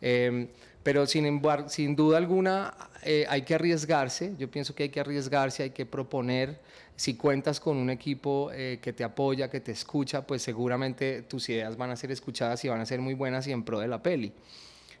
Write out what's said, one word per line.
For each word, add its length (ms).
Em, 480
pero 240
sin 200
embar-, 420
sin 280
duda 200
alguna, 560
eh, 260
hay 140
que 140
arriesgarse, 800
yo 120
pienso 240
que 100
hay 40
que 120
arriesgarse, 640
hay 60
que 140
proponer. 760
Si 220
cuentas 440
con 160
un 140
equipo, 640
eh, 260
que 140
te 100
apoya, 460
que 100
te 120
escucha, 540
pues 140
seguramente 800
tus 300
ideas 260
van 140
a 60
ser 160
escuchadas 520
y 40
van 120
a 60
ser 160
muy 100
buenas 340
y 60
en 120
pro 160
de 80
la 140
peli. 300